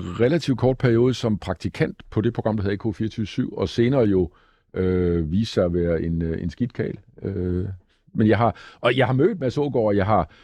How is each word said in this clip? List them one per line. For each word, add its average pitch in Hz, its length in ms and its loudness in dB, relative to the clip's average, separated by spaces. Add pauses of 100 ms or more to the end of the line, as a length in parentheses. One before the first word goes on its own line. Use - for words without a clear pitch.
(200)
relativt 135 380 2
kort 131 200 2
periode 120 360 4
som 107 240 -2
praktikant - 720 -4
på 110 100 -2
det 113 120 0
program, 110 240 -2
der 101 60 -2
hedder 101 260 -2
A - 20 -2
K - 60 -6
fireogtyve 110 300 -4
syv, - 300 -6
og 98 120 -2
senere 123 360 2
jo, 92 260 2 (440)
øh, 87 580 0
viste 110 220 -2
sig 98 100 2
at 87 100 0
være 85 280 0
en, 82 200 -2
øh, 82 200 -4
en 82 80 -4
skidtkagl, - 480 -6 (240)
øh, 90 420 -4 (500)
men 107 140 4
jeg 104 100 4
har, 113 180 2 (240)
og 123 160 0
jeg 127 100 4
har 131 80 0
mødt 165 260 2
Mads 131 180 -2
Aagaard, 131 280 0
og 101 100 2
jeg 95 100 2
har, 98 240 2 (140)